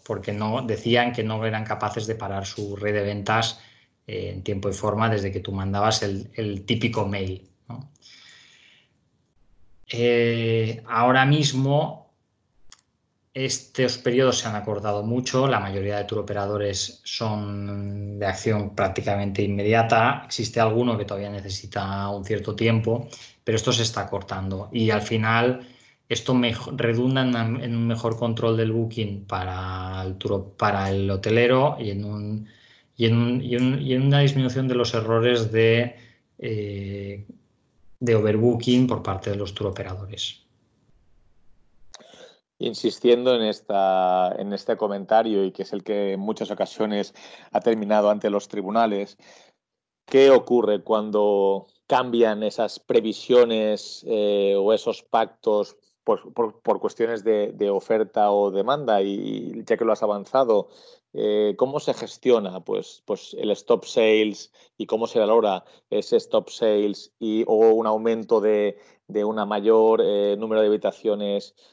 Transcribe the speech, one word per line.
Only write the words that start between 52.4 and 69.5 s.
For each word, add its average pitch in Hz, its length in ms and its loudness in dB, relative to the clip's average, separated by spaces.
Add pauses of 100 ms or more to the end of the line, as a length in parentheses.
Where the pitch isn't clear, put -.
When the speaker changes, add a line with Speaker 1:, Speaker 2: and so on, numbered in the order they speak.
Speaker 2:
esas 107 380 -4
previsiones, 110 1300 2
eh, 101 500 2
o 101 160 4
esos 107 280 -2
pactos 107 720 -2 (280)
por, 110 300 -2
por, 113 260 -4
por 101 200 0
cuestiones 113 440 -4
de, 104 280 0
de 101 180 -2
oferta 104 600 0
o 101 200 2
demanda? 110 500 0
Y, 101 540 -4
y 113 100 -12
ya 110 140 0
que 117 80 0
lo 110 60 4
has 104 100 -2
avanzado, 104 640 0 (460)
eh, 104 420 0
¿cómo 139 240 -2
se 131 140 -4
gestiona, 104 640 -2
pues, 101 460 -8
pues, - 320 -8
el 104 140 0
stop 98 340 0
sales 110 640 2 (240)
y 110 80 -6
cómo 113 220 -2
se - 120 -2
valora 107 460 2 (240)
ese 107 300 2
stop - 320 -2
sales 104 680 0
y, 110 280 -2
o 110 240 6
un 110 160 4
aumento 110 560 2
de, 104 340 2 (320)
de 104 160 -2
una 110 220 -2
mayor, 110 580 4